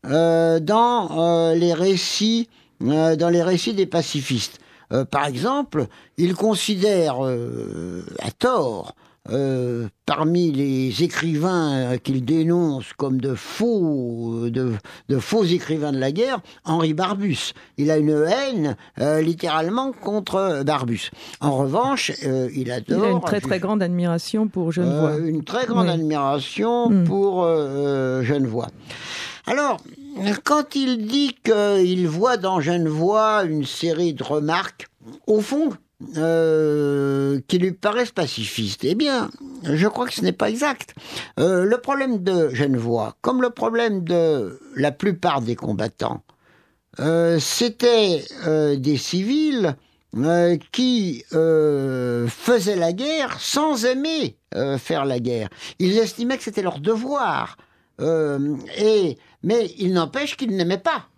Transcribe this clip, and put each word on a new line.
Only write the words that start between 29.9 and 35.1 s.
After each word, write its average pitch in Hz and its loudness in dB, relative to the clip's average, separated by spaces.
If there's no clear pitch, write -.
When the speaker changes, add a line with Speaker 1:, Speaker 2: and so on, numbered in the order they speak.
Speaker 1:
quand 294 0
il 254 -2
dit 269 0
qu'il 190 2
voit 214 2
dans 190 0
Genevoix 175 2
une 156 -2
série 165 -2
de 131 -8
remarques, 151 -2